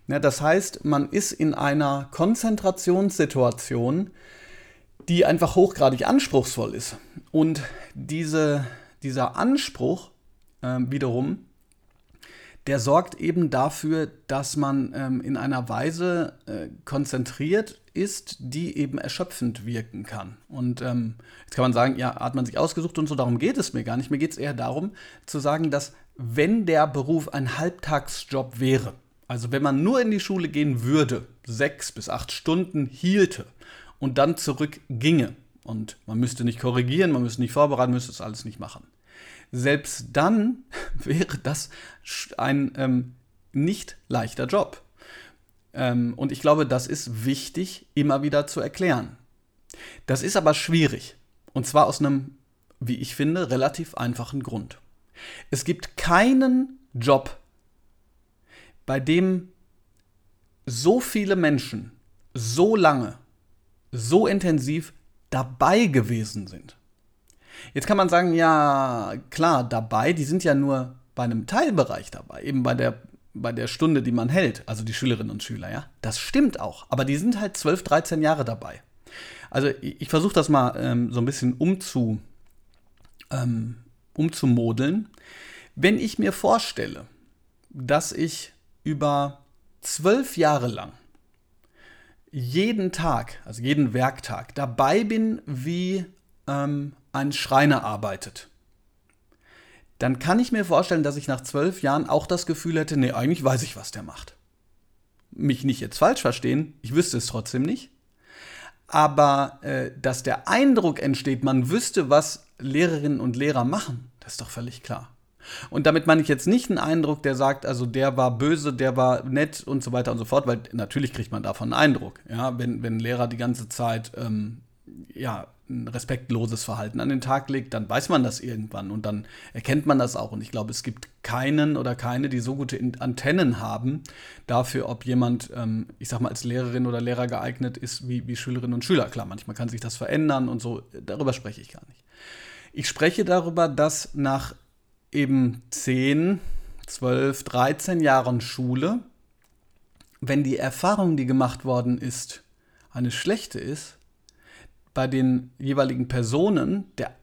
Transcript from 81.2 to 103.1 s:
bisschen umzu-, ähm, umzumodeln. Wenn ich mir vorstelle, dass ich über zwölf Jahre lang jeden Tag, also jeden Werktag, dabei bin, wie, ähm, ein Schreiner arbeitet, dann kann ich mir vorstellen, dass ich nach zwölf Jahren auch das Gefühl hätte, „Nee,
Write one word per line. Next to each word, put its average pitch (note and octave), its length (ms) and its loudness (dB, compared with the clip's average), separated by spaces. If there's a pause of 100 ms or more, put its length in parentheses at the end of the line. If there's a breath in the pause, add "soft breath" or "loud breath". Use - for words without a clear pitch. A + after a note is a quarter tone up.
bisschen B2 280 0
umzu-, B2+ 680 0 (1120)
ähm, A#2 460 -2 (360)
umzumodeln. C3+ 960 2 (680 loud breath)
Wenn F#3 240 4
ich A3 200 -4
mir G3+ 120 2
vorstelle, - 760 0 (640)
dass C#3+ 420 0
ich - 420 -6 (300)
über C#3+ 560 -2 (420)
zwölf A3 560 0
Jahre D3 300 4
lang G#2 240 -8 (1400 soft breath)
jeden F3+ 600 0
Tag, C#3 540 -2
also A2 160 -12
jeden C3+ 320 2
Werktag, B2+ 640 -2
dabei C#3 480 2
bin, A3 420 0
wie, F3 600 -2 (420)
ähm, C#3+ 460 -2 (180)
ein C#3 200 -2
Schreiner C#3+ 520 4
arbeitet, G2+ 640 -8 (1500 soft breath)
dann B2+ 200 0
kann F3+ 200 2
ich B3 120 0
mir G#3+ 140 0
vorstellen, E3+ 380 2
dass C#3+ 120 0
ich C#3+ 120 -8
nach B2+ 140 -2
zwölf E3+ 400 -2
Jahren C#3+ 260 0
auch - 200 2
das F3 180 -2
Gefühl E3 320 -2
hätte, D#3 200 0
„Nee, B2+ 140 4